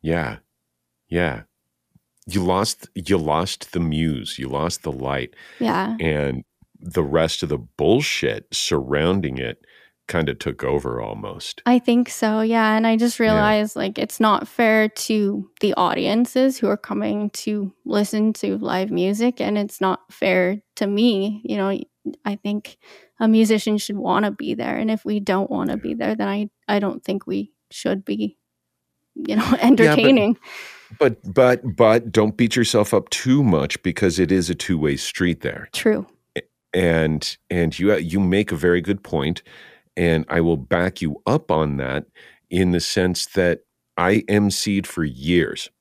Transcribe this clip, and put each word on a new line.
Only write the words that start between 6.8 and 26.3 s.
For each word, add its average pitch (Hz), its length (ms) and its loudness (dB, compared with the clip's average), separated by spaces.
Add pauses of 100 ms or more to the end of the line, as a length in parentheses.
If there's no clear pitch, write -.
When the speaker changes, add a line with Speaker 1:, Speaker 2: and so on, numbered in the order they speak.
Speaker 1:
rest 80 400 0
of 85 60 -6
the 69 100 -2
bullshit 71 960 0
surrounding 76 840 0
it 60 260 -8 (440)
kinda 78 260 -2
took - 300 -8
over 65 360 -2
almost. 53 680 -12
Speaker 2:
I 247 120 4
think 240 300 2
so, 220 320 -2
yeah. 220 360 2
And 220 100 2
I 226 100 4
just 233 240 0
Speaker 1:
Yeah. 220 60 4
Speaker 2:
realized, 214 500 2
like, 196 220 -6
it's - 200 -6
not 220 300 2
fair 220 400 2
to 208 600 -2 (120)
the 208 140 2
audiences 240 840 0
who 202 100 0
are 208 80 2
coming 208 540 -4
to 208 420 -6 (120)
listen 208 500 0
to 196 240 -4
live 196 320 -2
music, 208 500 -2
and 208 160 -2
it's 208 240 -6
not 175 200 0 (120)
fair 185 500 0 (140)
to 208 100 -2
me. 208 580 0
You 208 140 -4
know, 196 200 -2 (460)
I 202 120 -4
think 208 400 -8 (440)
a 226 80 4
musician 220 500 4
should 208 200 -6
wanna 190 340 0
be - 220 -6
there. - 220 -4
And 220 140 -2
if 220 140 -4
we 208 160 -2
don't 196 300 -2
wanna - 240 -2
Speaker 1:
Yeah. 214 80 -8
Speaker 2:
be 233 120 -6
there, 226 220 -4
then 202 120 -4
I, 208 220 -4 (160)